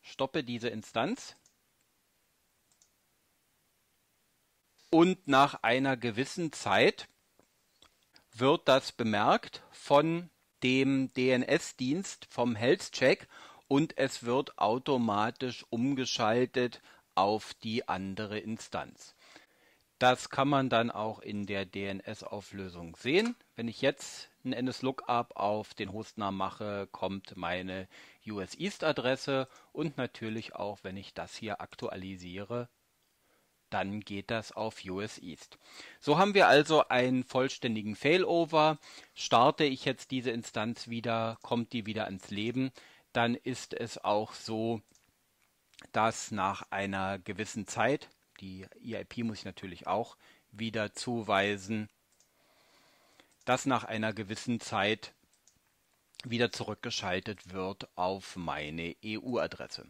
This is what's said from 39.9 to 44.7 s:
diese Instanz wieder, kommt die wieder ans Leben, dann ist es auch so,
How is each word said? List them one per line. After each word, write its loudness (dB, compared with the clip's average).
diese -2
Instanz -4
wieder, -2
kommt -2
die -4
wieder -4
ans -10
Leben, -2
dann 4
ist -8
es -8
auch 0
so, -4